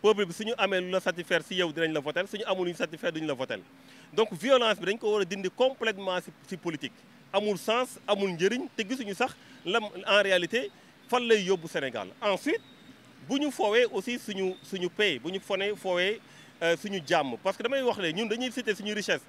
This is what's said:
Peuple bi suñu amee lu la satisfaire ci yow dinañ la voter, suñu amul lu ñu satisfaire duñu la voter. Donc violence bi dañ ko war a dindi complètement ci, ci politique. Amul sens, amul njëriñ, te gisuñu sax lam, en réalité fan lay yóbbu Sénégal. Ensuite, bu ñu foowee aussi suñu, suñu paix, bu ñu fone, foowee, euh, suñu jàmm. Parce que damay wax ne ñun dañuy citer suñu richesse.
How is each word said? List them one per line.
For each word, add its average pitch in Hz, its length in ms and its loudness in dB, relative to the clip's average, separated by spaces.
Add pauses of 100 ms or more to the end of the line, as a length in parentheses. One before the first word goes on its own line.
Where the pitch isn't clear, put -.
Peuple 208 240 6
bi 170 60 -10
suñu 214 260 -4
amee 196 220 2
lu 180 100 -6
la 185 100 2
satisfaire 170 460 0
ci - 80 -10
yow 180 180 0
dinañ 160 200 -2
la 156 80 0
voter, 151 260 -4
suñu 196 200 -8
amul 190 200 -2
lu 175 60 -4
ñu 156 40 -8
satisfaire 165 360 -4
duñu 160 140 -6
la 147 80 -2
voter. 123 260 -4 (520)
Donc 214 200 2
violence 226 480 4
bi 175 60 -4
dañ 208 120 -2
ko 208 140 0
war 208 100 2
a - 20 2
dindi 190 240 -4
complètement 208 720 0
ci, - 100 -16 (180)
ci 190 80 -8
politique. 151 360 -6 (400)
Amul 208 240 2
sens, 240 420 -2 (100)
amul 202 220 2
njëriñ, 202 360 0 (100)
te 226 60 -2
gisuñu 208 320 -4
sax 240 160 0 (340)
lam, 214 200 2 (200)
en 202 180 6
réalité 190 480 2 (380)
fan 247 140 2
lay 226 220 4
yóbbu 175 240 0
Sénégal. 123 400 -4 (120)
Ensuite, 240 400 0 (680)
bu 269 100 0
ñu 285 140 0
foowee 233 400 4
aussi 240 260 -2
suñu, 190 460 -4
suñu 180 260 -4
paix, 185 300 2
bu 151 100 -8
ñu 190 80 -6
fone, 196 380 -2
foowee, 185 420 0 (440)
euh, 165 140 4
suñu 196 300 -6
jàmm. 139 340 2
Parce 190 160 0
que - 60 -10
damay 269 200 0
wax 220 160 0
ne 175 120 0
ñun 202 160 -2
dañuy 233 240 -2
citer 220 240 -2
suñu 208 200 -6
richesse. 185 340 -2